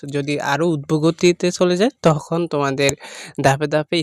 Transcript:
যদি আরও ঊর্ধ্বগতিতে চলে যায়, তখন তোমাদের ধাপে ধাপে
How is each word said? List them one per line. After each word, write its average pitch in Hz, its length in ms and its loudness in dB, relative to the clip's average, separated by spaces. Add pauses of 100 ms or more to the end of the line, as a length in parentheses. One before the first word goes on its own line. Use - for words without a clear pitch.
যদি 143 340 -4
আরও 143 240 -2
ঊর্ধ্বগতিতে 165 880 0
চলে 180 240 0
যায়, 220 160 2 (100)
তখন 165 440 2
তোমাদের 139 460 0 (480)
ধাপে 143 260 2
ধাপে 151 360 -2